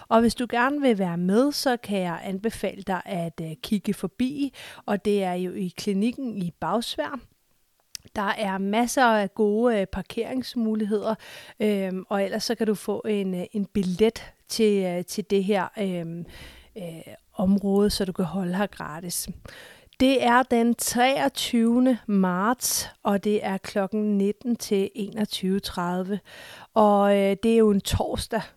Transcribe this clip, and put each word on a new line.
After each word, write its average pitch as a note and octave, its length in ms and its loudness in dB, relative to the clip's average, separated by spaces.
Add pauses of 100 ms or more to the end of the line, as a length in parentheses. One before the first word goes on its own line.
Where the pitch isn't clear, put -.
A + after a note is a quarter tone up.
Og A3+ 120 6
hvis A#3 140 4
du B3 160 -4
gerne C4 300 0
vil B3 180 4
være F3 180 -2
med, G3+ 360 2
så B3+ 240 0
kan G3+ 220 -4
jeg E3+ 240 -4
anbefale G3 600 -6
dig F#3 220 -4
at, E3+ 380 -6
øh, D#3+ 80 -8 (120)
kigge G3+ 320 -2
forbi, C4 600 -4 (320)
og G3+ 180 -2
det G3+ 180 2
er F3+ 100 0
jo F3+ 200 -4
i F#3 240 -6
klinikken A3+ 600 -2
i F3 140 -4 (100)
Bagsværd. A#3+ 580 -4 (1000)
Der G#3 60 -2
er G3 360 -2
masser A#3 460 2
af G#3+ 300 4
gode, G#3+ 460 2
øh, F#3+ 60 0
parkeringsmuligheder, A3 1300 -2 (460)
øhm, F#3+ 480 -2
og G3 160 0
ellers G3 200 -4
så - 100 -2
kan A3+ 120 -2
du G#3+ 80 2
få - 340 -4
en, G3 260 -2
øh, F3+ 180 -6
en G3+ 140 -2
billet F#3+ 640 0 (160)
til, G#3 360 2
øh, F3 200 -2
til - 260 -8
det G3 140 2
her, F#3+ 240 0 (100)
øhm, F3 480 -6 (500)
øh, E3 380 -14 (180)
område, G3+ 580 2
så G#3 140 -2
du F#3 80 -4
kan F#3 120 -2
holde F3 300 -4
her G3+ 120 -2
gratis. E3 640 -8 (720)
Det B3+ 240 4
er A#3+ 180 6
den A#3+ 320 2
treogtyvende B3+ 1300 2
marts, F#3+ 800 0 (140)
og G3+ 220 0
det G#3 200 0
er F#3+ 140 -4
klokken G#3 600 -2
nitten G#3 380 -2
til G3 380 0
enogtyve G3+ 640 -2
tredive. F#3 600 -4 (540)
Og, G3+ 420 6
øh, G3 260 2
det A3+ 100 4
er A3+ 40 6
jo A3 140 8
en G3+ 100 4
torsdag, - 640 -2 (140)